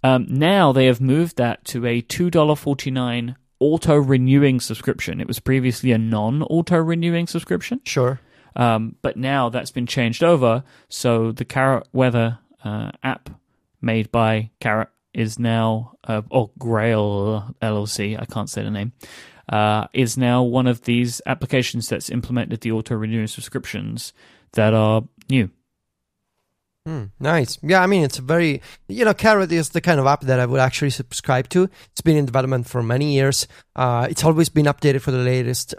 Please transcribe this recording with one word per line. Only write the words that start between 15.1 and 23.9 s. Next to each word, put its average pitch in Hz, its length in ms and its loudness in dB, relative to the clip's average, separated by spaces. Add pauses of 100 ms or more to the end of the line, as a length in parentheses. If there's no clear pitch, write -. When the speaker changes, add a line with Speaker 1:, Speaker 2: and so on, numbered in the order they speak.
Speaker 1:
is 110 240 -4
now, 113 540 0 (120)
uh, 110 160 -4 (100)
or 123 280 0
Grail 107 1040 -2
L 107 160 -2
L 104 80 -4
C, 104 280 -6
I 110 120 -8
can't - 240 -8
say 107 120 -8
the 107 80 -6
name, 107 220 -6 (560)
uh, 107 460 0
is 123 240 0
now 123 240 2
one 127 240 0
of 120 160 0
these 120 420 -2
applications 123 640 -4
that's - 220 -6
implemented 120 500 -4
the 113 120 -4
auto-renewing 110 560 -4
subscriptions - 840 -10 (400)